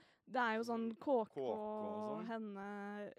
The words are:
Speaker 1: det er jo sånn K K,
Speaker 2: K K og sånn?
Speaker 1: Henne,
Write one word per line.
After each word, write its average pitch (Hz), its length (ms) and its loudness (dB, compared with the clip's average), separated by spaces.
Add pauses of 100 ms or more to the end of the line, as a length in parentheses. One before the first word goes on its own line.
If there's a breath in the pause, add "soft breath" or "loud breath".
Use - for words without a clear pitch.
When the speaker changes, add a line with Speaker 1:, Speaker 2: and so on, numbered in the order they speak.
(280 loud breath)
Speaker 1:
det 202 120 -4
er 220 160 4
jo 226 60 2
sånn 226 260 0 (120)
K 247 240 6
K, - 0 -
Speaker 2:
K - 100 -10
K 143 60 -2
og 214 800 0
sånn? 220 80 -6
Speaker 1:
Henne, 208 920 -6